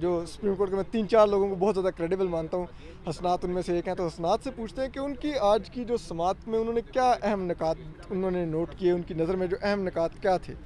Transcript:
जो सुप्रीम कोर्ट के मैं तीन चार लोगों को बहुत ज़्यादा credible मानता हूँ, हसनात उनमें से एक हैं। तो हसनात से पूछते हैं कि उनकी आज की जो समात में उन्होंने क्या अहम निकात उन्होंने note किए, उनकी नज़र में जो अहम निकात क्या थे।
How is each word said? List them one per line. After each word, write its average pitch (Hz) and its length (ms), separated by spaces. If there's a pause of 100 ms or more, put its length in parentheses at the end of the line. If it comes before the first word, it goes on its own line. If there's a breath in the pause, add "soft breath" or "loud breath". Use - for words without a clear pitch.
जो 170 260
सुप्रीम 196 280
कोर्ट 185 160
के 196 60
मैं 190 140
तीन 220 160
चार 214 220
लोगों 202 200
को 196 80
बहुत 196 180
ज़्यादा 185 160
credible 180 360
मानता 165 300
हूँ, 175 120 (400 loud breath)
हसनात 175 360
उनमें 180 180
से 175 160
एक 175 80
हैं। 180 100
तो 180 100
हसनात 170 340
से 269 100
पूछते 226 320
हैं 262 80
कि 269 100
उनकी 285 320
आज 208 360
की - 160
जो 233 120
समात 185 400 (120)
में 220 100
उन्होंने 233 220
क्या 254 320
अहम 202 280
निकात 165 360 (340)
उन्होंने 185 360
note 165 280
किए, 180 180
उनकी 175 220
नज़र 165 220
में 185 120
जो 175 140
अहम 202 160
निकात 170 440
क्या 185 160
थे। 131 140 (140)